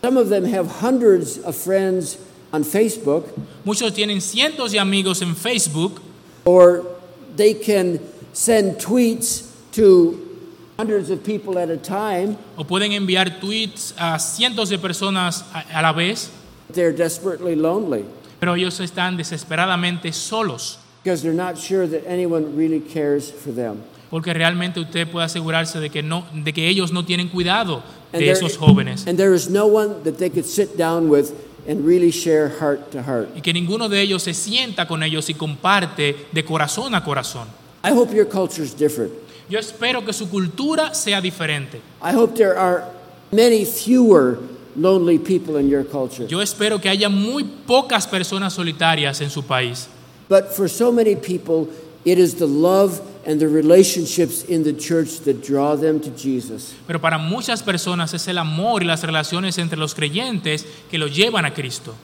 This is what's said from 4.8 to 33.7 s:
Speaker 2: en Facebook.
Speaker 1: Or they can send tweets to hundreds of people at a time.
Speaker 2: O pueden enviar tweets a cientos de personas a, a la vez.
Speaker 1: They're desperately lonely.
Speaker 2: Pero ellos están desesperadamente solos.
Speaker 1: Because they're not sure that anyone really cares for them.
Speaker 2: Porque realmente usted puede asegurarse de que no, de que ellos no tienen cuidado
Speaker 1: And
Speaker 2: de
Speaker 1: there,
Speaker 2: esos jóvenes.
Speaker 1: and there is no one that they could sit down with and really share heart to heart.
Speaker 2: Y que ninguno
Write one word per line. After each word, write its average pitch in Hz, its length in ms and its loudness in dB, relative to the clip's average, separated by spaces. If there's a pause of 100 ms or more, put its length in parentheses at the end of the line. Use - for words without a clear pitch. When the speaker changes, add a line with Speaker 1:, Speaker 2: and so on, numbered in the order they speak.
Speaker 2:
en 175 140 -2
Facebook. 185 640 -2 (460)
Speaker 1:
Or 180 400 8 (500)
they 208 180 4
can 190 460 0 (320)
send 208 480 2
tweets - 720 0 (220)
to 180 440 6 (600)
hundreds 208 320 -2
of 190 160 -4
people 202 340 -4
at 170 100 -2
a 165 60 -2
time. 196 640 -4 (200)
Speaker 2:
O 156 60 -8
pueden 196 300 -2
enviar 185 480 0
tweets 220 560 -6
a 165 220 -2
cientos 220 500 -2
de 196 80 -2
personas 180 640 -4 (100)
a, 160 120 -10 (140)
a - 20 0
la 160 100 4
vez. 170 380 -2 (420)
Speaker 1:
They're 170 220 2
desperately 170 640 -2
lonely. 160 480 0 (340)
Speaker 2:
Pero 175 160 0
ellos 180 240 -2
están 180 380 -4
desesperadamente 175 960 -4
solos. 208 640 -6 (260)
Speaker 1:
Because 175 180 -2
they're 160 120 -2
not 175 240 -2
sure 190 300 0
that 156 200 -4
anyone 165 480 -2
really 160 240 0
cares 147 500 -2
for - 220 -12
them. 110 320 -6 (260)
Speaker 2:
Porque 165 240 -4
realmente 175 460 0
usted 165 320 -6
puede 170 140 -2
asegurarse 165 560 -4
de 151 80 -6
que 147 120 -6
no, 165 220 -4 (100)
de 151 200 -4
que 160 160 0
ellos 185 240 0
no 175 100 -2
tienen 175 240 -2
cuidado 180 560 -2 (280)
Speaker 1:
And 170 120 -2
Speaker 2:
de - 20 2
Speaker 1:
there, 175 140 6
Speaker 2:
esos 165 180 -4
jóvenes. 156 480 4
Speaker 1:
and 175 140 0
there 190 160 6
is 175 160 -2
no 208 160 2
one 208 360 2
that 156 140 -4
they 180 140 -2
could 170 140 -4
sit - 300 -2
down 165 340 0
with 143 220 4 (360)
and 147 180 -4
really 170 240 6
share 156 400 2
heart 143 420 -2
to 127 120 -10
heart. 123 320 -4
Speaker 2:
Y 160 60 -12
que 170 120 0
ninguno 196 340 -2